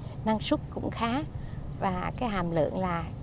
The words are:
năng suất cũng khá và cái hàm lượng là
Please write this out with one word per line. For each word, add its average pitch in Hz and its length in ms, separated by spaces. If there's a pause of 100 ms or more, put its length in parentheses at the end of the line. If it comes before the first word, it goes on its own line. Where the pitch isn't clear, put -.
(240)
năng 214 160
suất - 200 (100)
cũng - 200
khá 233 320 (580)
và 185 360
cái 247 120
hàm 185 220
lượng 165 280
là 175 260 (180)